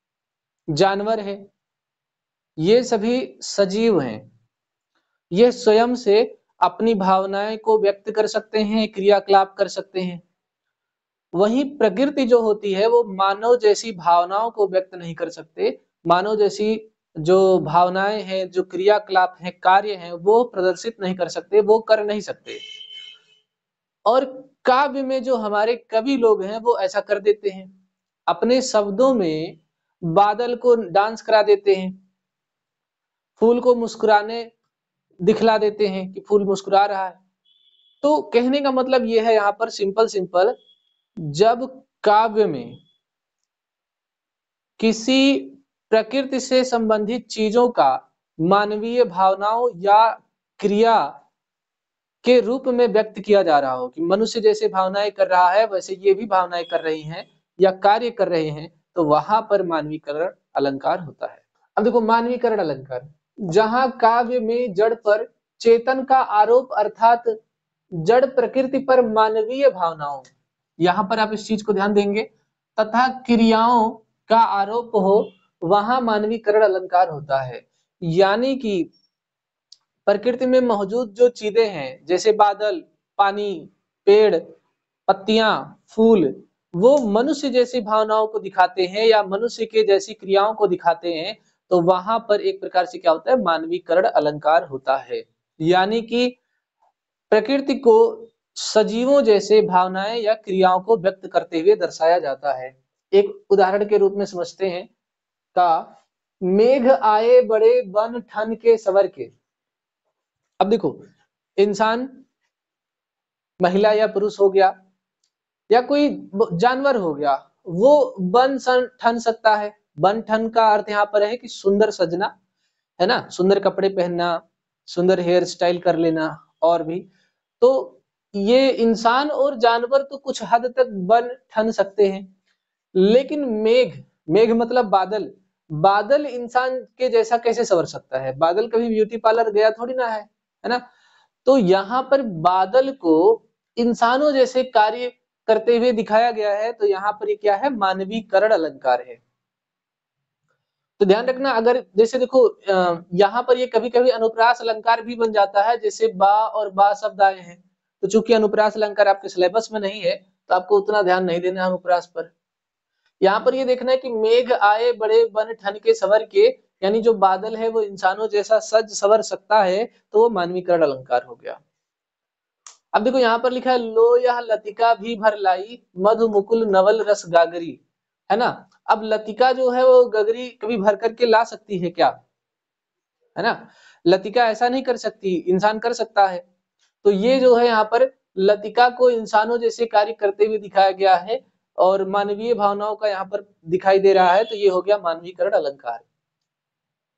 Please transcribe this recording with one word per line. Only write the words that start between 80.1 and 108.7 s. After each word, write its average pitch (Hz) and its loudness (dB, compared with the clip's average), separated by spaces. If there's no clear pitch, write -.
में 254 2
मौजूद 220 -4
जो 240 2
चीजें 220 -2
हैं, 139 -12
जैसे 180 0
बादल, 208 0
पानी, 202 -2
पेड़, 208 6
पत्तियां, 190 -2
फूल, 202 2
वो 240 4
मनुष्य 262 -2
जैसी 247 -2
भावनाओं 220 0
को 214 -8
दिखाते 185 -2
हैं 208 -2
या 214 4
मनुष्य 214 -6
के 220 0
जैसी 196 0
क्रियाओं 196 0
को 208 -2
दिखाते 170 -2
हैं, 175 -8
तो 180 2
वहां 185 0
पर 208 -2
एक 190 -4
प्रकार 180 -2
से 175 -14
क्या 165 0
होता 165 0
है, 254 2
मानवीकरण 170 -2
अलंकार 151 0
होता 135 -6
है। - -10
यानी 185 0
कि 240 -2
प्रकृति 269 0
को 226 4
सजीवों 233 0
जैसे 208 4
भावनाएं 190 -2
या 214 0
क्रियाओं 185 0
को 220 0
व्यक्त 190 -4
करते 170 -4
हुए 190 4
दर्शाया 170 0
जाता 143 -4
है। 131 -12
एक 196 2
उदाहरण 196 2
के 208 0
रूप 196 2
में 202 -4
समझते 185 -6
हैं, 180 -8
का 180 0
मेघ 226 2
आए 233 4
बड़े 220 2
बन 214 -4
ठन 220 -6
के 226 4